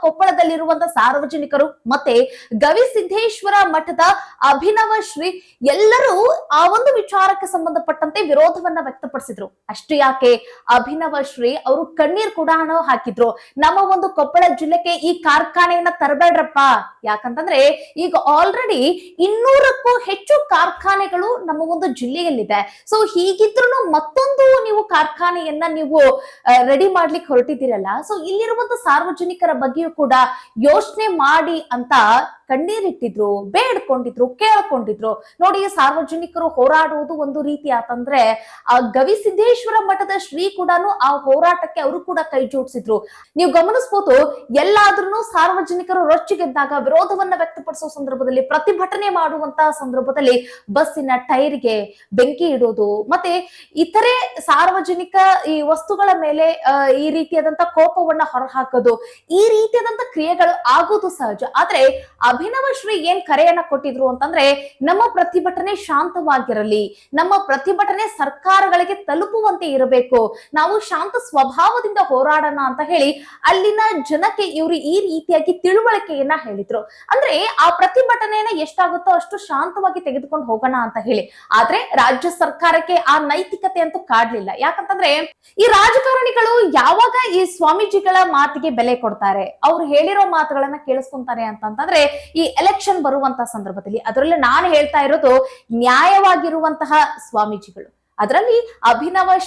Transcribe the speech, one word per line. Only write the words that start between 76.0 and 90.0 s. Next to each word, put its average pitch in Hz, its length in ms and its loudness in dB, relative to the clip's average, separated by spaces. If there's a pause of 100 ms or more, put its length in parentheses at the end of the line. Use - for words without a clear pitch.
ಹೇಳಿದ್ರು. 208 380 -8
ಅಂದ್ರೆ - 840 -2
ಆ 349 40 4
ಪ್ರತಿಭಟನೆಯನ್ನ 427 920 0
ಎಷ್ಟಾಗುತ್ತೋ 349 520 -2
ಅಷ್ಟು 349 260 -2
ಶಾಂತವಾಗಿ 302 640 -4
ತೆಗೆದುಕೊಂಡು 277 460 -6
ಹೋಗೋಣ 233 360 -2
ಅಂತ 226 240 -8
ಹೇಳಿ. - 460 -6
ಆದ್ರೆ 233 260 2
ರಾಜ್ಯ 262 520 0
ಸರ್ಕಾರಕ್ಕೆ 330 640 0
ಆ 302 240 2
ನೈತಿಕತೆ 359 600 -4
ಅಂತೂ 330 200 -4
ಕಾಡ್ಲಿಲ್ಲ. 226 580 -2
ಯಾಕಂತಂದ್ರೆ 330 580 -2 (420)
ಈ 415 100 4
ರಾಜಕಾರಣಿಗಳು 466 1080 2
ಯಾವಾಗ 403 580 2
ಈ 370 140 0
ಸ್ವಾಮೀಜಿಗಳ 370 800 0
ಮಾತಿಗೆ 294 460 0
ಬೆಲೆ 240 260 0
ಕೊಡ್ತಾರೆ, 202 480 -2
ಅವ್ರು 330 420 0
ಹೇಳಿರೋ 359 440 2